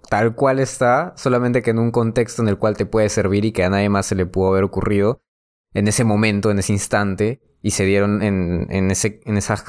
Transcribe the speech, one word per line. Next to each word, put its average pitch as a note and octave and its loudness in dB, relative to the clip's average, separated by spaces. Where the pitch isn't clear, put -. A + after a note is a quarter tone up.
tal A2+ 0
cual C3+ 0
está, C3 0
solamente B2 0
que A#2 0
en A2+ 0
un A#2 0
contexto A#2 -2
en A2 2
el G2 0
cual G#2+ 0
te G2+ -2
puede G#2+ 0
servir G2+ 0
y G#2+ -2
que F#2 -2
a F2+ 2
nadie G2+ 2
más G2 0
se G#2 -4
le F#2 0
pudo F#2+ 0
haber F#2+ 2
ocurrido G2+ 0
en G#2 2
ese A2 2
momento, G#2+ 2
en G2+ 0
ese G2+ -2
instante, G2+ -2
y G#2 -2
se G2 0
dieron G2+ 2
en, F#2 0
en F#2+ 0
ese, G2+ -2
en G#2 -2
esa G#2 -2